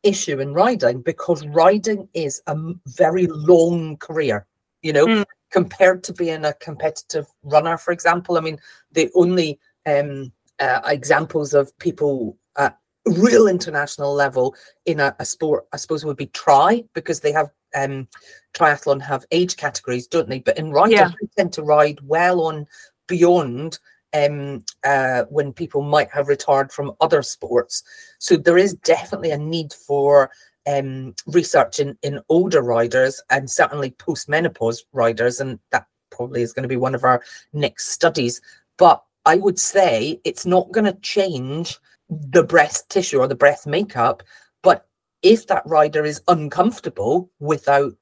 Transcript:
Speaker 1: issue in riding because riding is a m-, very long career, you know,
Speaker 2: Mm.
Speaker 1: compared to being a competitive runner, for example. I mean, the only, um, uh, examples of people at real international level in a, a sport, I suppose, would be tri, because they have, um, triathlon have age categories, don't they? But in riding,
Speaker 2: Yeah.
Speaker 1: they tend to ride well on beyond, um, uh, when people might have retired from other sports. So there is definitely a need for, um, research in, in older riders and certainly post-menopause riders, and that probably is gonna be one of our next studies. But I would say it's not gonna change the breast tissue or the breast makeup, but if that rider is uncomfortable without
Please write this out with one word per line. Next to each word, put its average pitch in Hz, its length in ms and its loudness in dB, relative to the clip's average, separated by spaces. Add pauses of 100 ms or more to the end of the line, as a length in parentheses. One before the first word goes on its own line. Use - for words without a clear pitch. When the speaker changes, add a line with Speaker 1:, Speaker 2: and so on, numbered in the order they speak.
Speaker 1:
issue 180 360 0
in 143 140 -6
riding 156 480 2
because 156 460 -4
riding 190 640 2
is 156 320 -6
a 156 60 -8
m-, 160 360 -8
very 175 400 2
long 165 720 2
career, 139 480 -4 (360)
you 156 120 -4
know, 143 140 6
Speaker 2:
Mm. 214 180 2 (260)
Speaker 1:
compared 185 520 2
to 180 100 -12
being 160 320 -4
a 147 80 -2
competitive 151 760 -8 (160)
runner, 156 340 0
for - 140 -6
example. 175 460 -2
I 160 40 0
mean, 160 180 -8 (320)
the 160 240 0
only, 175 440 2 (260)
um, 143 460 -4 (280)
uh, 127 260 -2
examples 147 680 -2
of 143 260 0
people 139 580 -4 (200)
at 139 200 -2 (280)
real 220 420 4
international 147 680 -4
level 135 400 -2 (320)
in 156 140 -4
a, - 200 0
a 135 60 -8
sport, - 480 -2
I - 40 -12
suppose, 156 260 -8
would 147 140 -6
be 143 100 -8
tri, 185 560 2 (100)
because 160 280 -6
they 147 100 0
have, 151 180 -2 (260)
um, 135 320 -6 (460)
triathlon 143 480 0
have 143 300 -8
age 180 260 0
categories, 123 480 -8
don't 165 240 -2
they? 131 100 -6
But - 200 -2
in 156 120 -8
riding, 208 260 6
Speaker 2:
Yeah. 185 120 6 (100)
Speaker 1:
they 214 160 -10
tend 180 180 -2
to 156 100 -8
ride 151 400 4
well 170 380 0
on 151 260 -4 (400)
beyond, 165 720 0 (340)
um, 143 500 -2 (200)
uh, 131 460 0
when 143 240 -4
people 147 280 -6
might 147 300 0
have 143 160 -4
retired 147 440 0
from 143 280 -10
other 156 240 2
sports. - 600 -4 (360)
So - 180 2
there 170 200 2
is 190 160 2
definitely - 580 -2
a 147 60 -4
need 156 360 -6
for, 143 560 2 (380)
um, 135 480 -6 (100)
research 160 540 0
in, 139 240 -4
in 139 160 -8 (100)
older 170 320 2
riders 120 720 0
and 139 180 -2
certainly 143 420 -2
post-menopause 147 1000 -4
riders, 117 480 -2
and 131 180 -8 (140)
that - 160 -4 (240)
probably 123 300 -8
is 113 120 -4
gonna 135 140 -8
be 127 80 -4
one 131 180 -2
of 127 120 -4
our 123 180 2 (300)
next - 340 -4
studies. 151 540 -2 (360)
But - 240 6 (240)
I 165 120 4
would 196 220 0
say 156 640 0
it's - 200 -6
not 185 260 2
gonna 214 300 0
change 160 760 -4 (300)
the 156 340 2
breast - 460 0
tissue 180 300 -2
or 131 80 2
the 135 80 -4
breast 143 320 2
makeup, 143 560 -2 (400)
but - 240 2 (340)
if 220 240 4
that - 220 0
rider 151 360 2
is 151 240 -6
uncomfortable 165 1000 -2 (100)
without 139 640 0